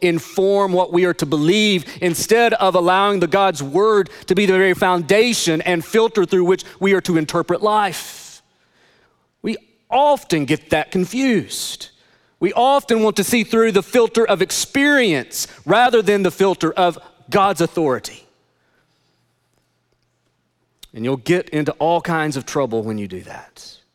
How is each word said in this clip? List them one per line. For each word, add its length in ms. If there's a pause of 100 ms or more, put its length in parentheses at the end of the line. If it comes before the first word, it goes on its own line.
inform 720
what 200
we 120
are 100
to 120
believe 580 (180)
instead 520
of 200
allowing 460
the 80
God's 340
word 480 (160)
to 80
be 120
the 60
very 220
foundation 840
and 240
filter 400
through 200
which 200 (160)
we 140
are 80
to 160
interpret 440
life? 800 (1000)
We 160 (300)
often 560
get 260
that 200
confused. 1000 (500)
We 120
often 520
want 100
to 80
see 220
through 280
the 120
filter 420
of 160
experience 1040 (180)
rather 380
than 220
the 80
filter 400
of 260 (320)
God's 300
authority. 640 (2750)
And 100
you'll 140
get 320
into 220
all 280
kinds 380
of 80
trouble 360
when 140
you 100
do 140
that. 580 (160)